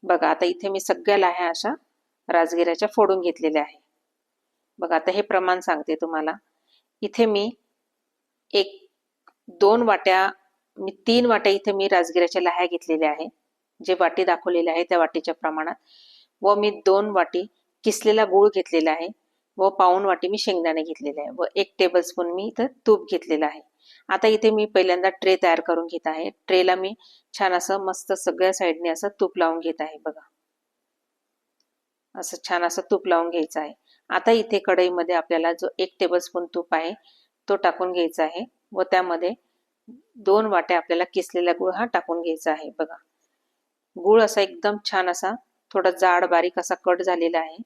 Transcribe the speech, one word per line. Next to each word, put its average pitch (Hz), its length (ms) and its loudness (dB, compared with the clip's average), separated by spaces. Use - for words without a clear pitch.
बघा, 175 260 2
आता 160 160 0
इथे 180 240 -4
मी 196 100 -4
सगळ्या 185 380 0
लाह्या 180 300 0
अशा 170 260 -4
राजगिऱ्याच्या 170 640 0
फोडून 190 260 2
घेतलेल्या 160 400 -2
आहे. - 180 -10
बघा, 170 160 -2
आता 160 160 -2
हे 202 100 -2
प्रमाण 185 380 0
सांगते 160 360 -4
तुम्हाला. 160 360 -6
इथे 214 240 0
मी 208 240 0
एक, - 340 -2
दोन 214 340 4
वाट्या, 190 480 2
मी 190 140 -8
तीन 240 180 4
वाट्या 214 280 4
इथे 202 180 -2
मी 196 160 0
राजगिऱ्याच्या 175 540 2
लाह्या 180 240 0
घेतलेल्या 160 440 -2
आहे. 156 180 -6
जे 185 140 0
वाटी 175 240 0
दाखवलेली 175 460 0
आहे 165 140 0
त्या 175 140 0
वाटीच्या 165 360 0
प्रमाणात. 156 420 -6
व 202 140 4
मी 208 140 0
दोन 196 240 4
वाटी 180 360 -2
किसलेला 214 420 2
गूळ 196 300 6
घेतलेला 165 360 0
आहे 165 160 -4
व 190 120 2
पाऊण 190 360 2
वाटी 185 220 0
मी 208 100 -4
शेंगदाणे 165 440 -2
घेतलेले 151 400 -10
आहे 151 160 -10
व 175 80 -2
एक 196 240 -4
टेबलस्पून 175 540 0
मी 190 140 -6
इथं 233 200 -4
तूप 214 260 4
घेतलेलं 160 340 -2
आहे. 151 160 -6
आता 190 180 2
इथे 220 220 4
मी 214 160 0
पहिल्यांदा 185 440 2
ट्रे 190 340 2
तयार 170 180 4
करून 170 240 -2
घेत 170 220 -8
आहे. 160 220 -6
ट्रेला 185 280 4
मी 190 180 -6
छान 185 200 0
असं 190 320 -2
मस्त 190 280 -4
सगळ्या 185 400 0
साईडने 170 360 -2
असं 165 180 -4
तूप 190 180 -2
लावून 165 220 0
घेत 160 220 -6
आहे. 156 160 -10
बघा, 156 240 -12
असं 180 220 -12
छान 175 140 -2
असं 170 180 -4
तूप 190 160 0
लावून 170 220 2
घ्यायचं 165 300 -4
आहे. 147 140 -10
आता 185 220 0
इथे 220 280 2
कढईमध्ये 180 560 0
आपल्याला 165 380 0
जो 165 140 -6
एक 185 220 -6
टेबलस्पून 175 460 -2
तूप 175 300 -6
आहे 165 180 -4
तो 202 80 2
टाकून 190 360 -2
घ्यायचा 170 320 -2
आहे 170 220 -6
व 190 120 -4
त्यामध्ये 180 500 -2
दोन 208 300 2
वाट्या 180 320 0
आपल्याला 170 260 -2
किसलेला 175 380 -2
गूळ 185 220 -2
हा 208 120 -4
टाकून 175 360 -4
घ्यायचा 160 300 -4
आहे. 156 180 -6
बघा, 160 260 -10
गूळ 202 280 4
असा 214 180 0
एकदम 208 360 -2
छान 185 180 0
असा 185 240 -4
थोडा 185 200 2
जाड 180 340 4
बारीक 175 340 0
असा 175 240 -4
कट 180 180 2
झालेला 170 380 0
आहे. 160 260 -10